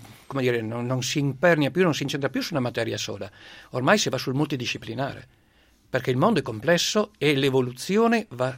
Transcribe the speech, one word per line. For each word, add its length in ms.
come 160
dire, 180
non, 240
non 180
si 160
impernia 520
più, 120
non 120
si 80
incentra 260
più 140
su 100
una 80
materia 380
sola. 320
Ormai 260
si 140
va 80
sul 160
multidisciplinare, 920
perché 220
il 80
mondo 220
è 20
complesso 760
e 200
l'evoluzione 960
va 260